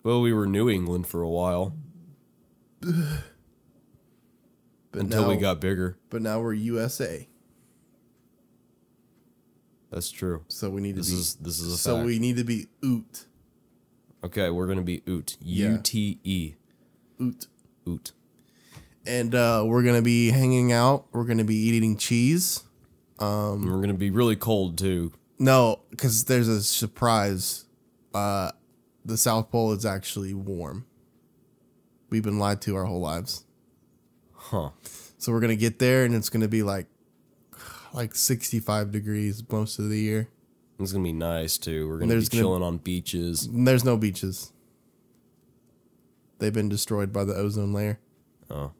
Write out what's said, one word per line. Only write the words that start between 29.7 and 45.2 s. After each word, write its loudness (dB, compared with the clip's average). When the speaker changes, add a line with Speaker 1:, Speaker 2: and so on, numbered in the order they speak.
Speaker 2:
is -4
actually -4
warm. -8
We've 0
been -2
lied 0
to -2
our -4
whole -4
lives. -6
Speaker 1:
Huh. -6
Speaker 2:
So -4
we're 2
gonna 2
get 0
there 6
and 2
it's -2
gonna 0
be 2
like, -4
like -4
sixty-five 0
degrees -2
most -2
of -2
the 0
year. 0
Speaker 1:
It's -4
gonna -2
be -2
nice -2
too. -4
We're -6
Speaker 2:
And -6
Speaker 1:
gonna 0
be 2
Speaker 2:
there's 0
gonna 2
Speaker 1:
chilling 0
on -2
beaches. -4
Speaker 2:
There's 4
no 4
beaches. -4